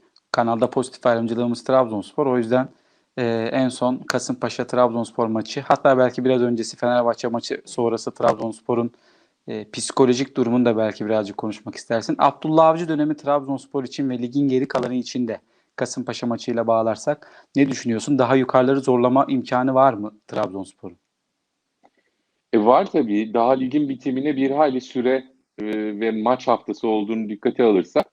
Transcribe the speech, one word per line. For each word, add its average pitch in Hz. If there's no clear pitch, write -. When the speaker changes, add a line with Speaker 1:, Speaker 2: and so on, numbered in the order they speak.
Speaker 1:
kanalda 117
pozitif -
ayrımcılığımız 117
Trabzonspor. 131
O 127
yüzden, 123
e, 127
en 131
son 127
Kasımpaşa 123
Trabzonspor 120
maçı, 113
hatta 135
belki 127
biraz 127
öncesi 117
Fenerbahçe 120
maçı 117
sonrası 117
Trabzonspor'un, 120
e, 107
psikolojik 127
durumunu 123
da 117
belki 107
birazcık 104
konuşmak 110
istersin. 117
Abdullah 156
Avcı 165
dönemi 151
Trabzonspor 139
için 131
ve 123
ligin 131
geri 131
kalanı 131
için 123
de 104
Kasımpaşa 123
maçıyla 117
bağlarsak 113
ne 139
düşünüyorsun? 120
Daha 127
yukarıları 131
zorlama 127
imkanı 127
var 135
mı 104
Trabzonspor'un? 95
Speaker 2:
E, 113
var 131
tabii. 110
Daha 117
ligin 135
bitimine 135
bir 135
hayli 139
süre, 127
e, 107
ve 113
maç 117
haftası 113
olduğunu 107
dikkate 120
alırsak, 101